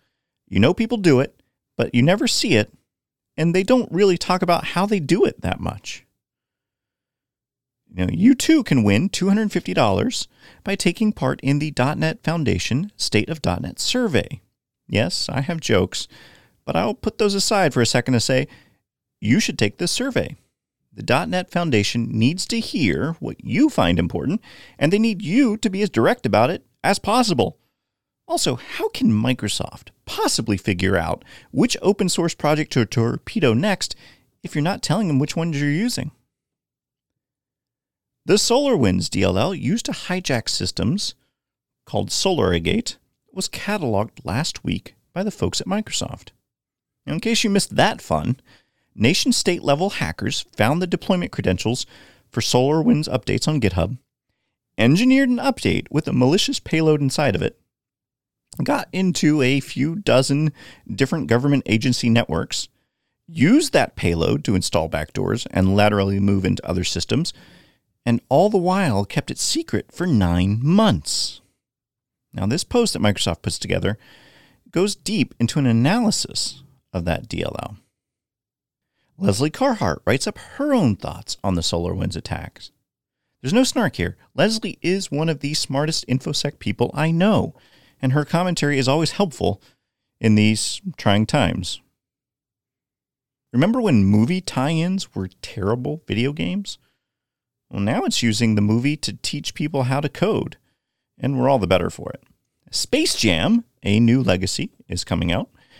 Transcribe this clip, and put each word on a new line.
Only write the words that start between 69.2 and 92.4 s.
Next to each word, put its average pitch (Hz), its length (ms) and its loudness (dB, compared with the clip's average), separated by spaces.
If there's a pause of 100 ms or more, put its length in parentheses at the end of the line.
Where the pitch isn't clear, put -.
it - 80 -10
secret - 540 -4
for 180 160 -4
nine 98 560 2
months. 170 800 0 (920)
Now, 98 140 -4
this 139 160 -2
post 240 300 0
that - 80 -4
Microsoft 101 420 0
puts - 160 -6
together 92 380 -2 (720)
goes 196 240 0
deep - 440 -2
into 120 200 0
an 139 60 2
analysis - 1000 0 (300)
of 90 100 -4
that 85 240 -4
D - 160 -6
L 50 160 -6
L. - 180 -12 (1400)
Leslie 101 320 2
Carhart 208 560 0
writes - 220 0
up - 100 -6
her - 360 -4
own 143 220 2
thoughts - 480 -10
on 92 120 -2
the 85 60 -2
SolarWinds 87 540 -4
attacks. - 560 -12 (720)
There's 131 100 -6
no 247 140 4
snark 220 300 0
here. 90 200 -2 (180)
Leslie 220 480 -2
is 190 300 -2
one 151 160 -2
of 147 120 -2
the 147 160 -4
smartest 151 520 -2
InfoSec - 520 -4
people - 340 -2
I 156 180 0
know, 170 440 2 (440)
and 131 140 0
her 147 100 2
commentary 165 540 0
is 127 100 2
always 151 240 2
helpful 120 500 -2 (600)
in 110 140 6
these 107 440 2 (160)
trying 104 300 2
times. 90 560 0 (1700)